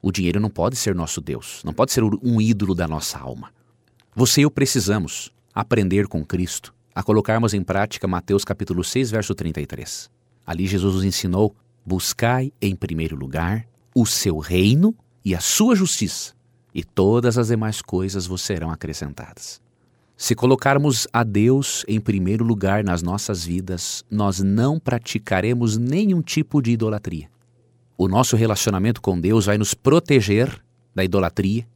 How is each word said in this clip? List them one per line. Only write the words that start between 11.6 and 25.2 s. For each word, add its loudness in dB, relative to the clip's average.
"Buscai -2
em 0
primeiro -4
lugar -4
o 4
seu -2
reino 4
e 0
a -2
sua 2
justiça, -2
e -6
todas 2
as 2
demais -2
coisas -4
vos -6
serão -4
acrescentadas." -12
Se 0
colocarmos 2
a 4
Deus 2
em 0
primeiro 0
lugar 2
nas 0
nossas -4
vidas, -6
nós 0
não 2
praticaremos -2